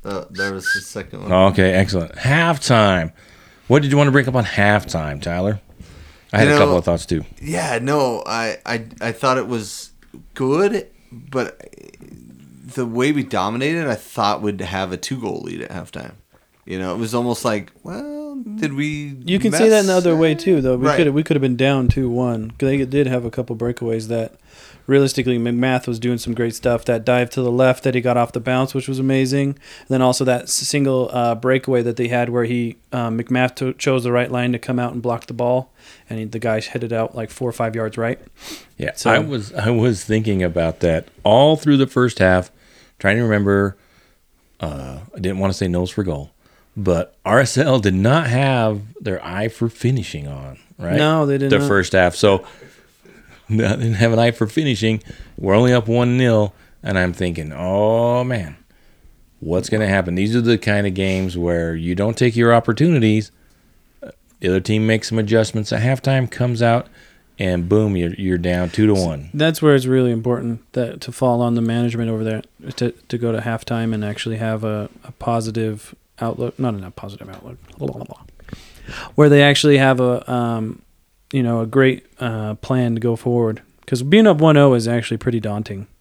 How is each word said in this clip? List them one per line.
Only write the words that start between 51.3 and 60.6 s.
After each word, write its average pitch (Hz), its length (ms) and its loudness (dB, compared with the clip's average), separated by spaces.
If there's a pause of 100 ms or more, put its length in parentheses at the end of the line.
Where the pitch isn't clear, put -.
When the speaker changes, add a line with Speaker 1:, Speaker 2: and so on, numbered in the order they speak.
Speaker 3:
did 139 140 0
Speaker 2:
The - 80 4
Speaker 3:
not. 143 80 0
Speaker 2:
first 98 260 2
half. 90 220 4
So, 98 280 4 (1040)
no, 110 200 2
they 120 140 0
didn't 113 120 0
have 117 180 4
an 110 60 2
eye 117 120 4
for 113 160 -2
finishing. 110 560 -2 (340)
We're 98 160 0
only 123 200 6
up 113 140 2
one 123 300 2
nil, 110 360 2 (280)
and 98 160 -2
I'm 90 160 2
thinking, 82 400 -4
"Oh, 110 720 0
man, 104 320 -6 (840)
what's 87 300 -2
gonna 107 180 0
happen?" 90 280 0
These 104 200 0
are 120 60 2
the 117 160 4
kind 104 300 0